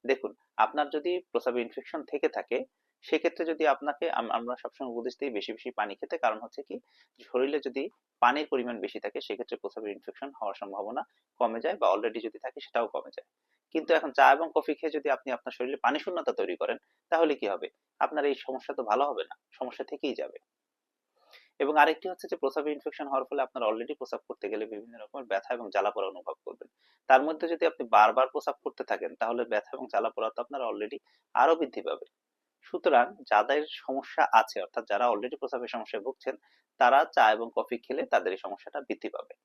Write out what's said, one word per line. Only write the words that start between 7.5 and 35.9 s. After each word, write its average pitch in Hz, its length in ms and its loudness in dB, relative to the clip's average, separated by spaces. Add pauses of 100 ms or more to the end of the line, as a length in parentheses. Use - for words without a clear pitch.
যদি 135 240 -4 (380)
পানির 139 300 4
পরিমাণ 123 280 -2
বেশি 101 200 -6
থাকে - 220 -6
সেক্ষেত্রে - 360 -6
প্রস্রাবের 104 340 -8
ইনফেকশন 101 380 -12 (100)
হওয়ার 98 220 -6
সম্ভাবনা 104 400 -8 (380)
কমে 117 240 0
যায় 185 180 -2
বা 107 120 4
already 110 340 -2
যদি 113 180 -10
থাকে 131 200 -10
সেটাও 117 220 -2
কমে - 280 -8
যায়। - 120 -16 (480)
কিন্তু 160 180 2
এখন 156 180 2
চা 135 200 8
এবং 160 240 4
কফি 151 200 2
খেয়ে 151 220 -6
যদি 147 120 -4
আপনি 135 280 -2
আপনার - 200 -12
শরীরে 131 280 -4
পানি 135 140 4
শূন্যতা 165 400 -4
তৈরি 90 220 -2
করেন 117 160 -2 (340)
তাহলে 165 240 4
কি 110 180 -4
হবে? 90 140 -6 (320)
আপনার 147 260 0
এই 139 100 2 (100)
সমস্যা 131 320 -8
তো 127 60 -4
ভালো 113 260 2
হবে 104 200 -4
না, - 60 -16 (160)
সমস্যা - 400 -8
থেকেই 143 300 -4
যাবে। - 160 -8 (1200)
এবং 147 180 0
আরেকটি 156 340 4
হচ্ছে 180 200 -12
যে 180 100 -2
প্রস্রাবে 147 300 -2
ইনফেকশন 147 360 -8
হওয়ার 135 220 -2
ফলে 139 120 -2
আপনার 127 280 -4
already 113 300 -4
প্রস্রাব 117 280 -8
করতে - 240 -10
গেলে 107 140 -4
বিভিন্ন 113 380 -14
রকমের 131 220 -14
ব্যথা 98 280 -4
এবং 120 200 -8
জ্বালা 101 180 2
পোড়া 98 160 -4
অনুভব 90 280 -10 (100)
করবেন। - 220 -14 (420)
তার 131 180 10
মধ্যে 156 260 -4
যদি 160 180 0
আপনি - 120 -8 (140)
বারবার 117 360 8
প্রস্রাব 143 320 -4
করতে 131 260 -6
থাকেন 87 200 -4 (100)
তাহলে 117 200 -2 (100)
ব্যথা 104 220 -2
এবং 135 200 -10
জ্বালা 110 160 0
পোড়া 110 260 -4
তো - 100 -8
আপনার 139 240 -8
already 107 280 -6 (360)
আরো 147 220 6
বৃদ্ধি 151 260 -4
পাবে। - 240 -6 (600)
সুতরাং 127 380 4 (240)
যাদের 110 340 4 (220)
সমস্যা 135 380 -2 (160)
আছে, - 260 2
অর্থাৎ - 260 -6
যারা 104 220 2
already 123 260 -4
প্রস্রাবের 123 360 -6
সমস্যায় 107 300 -6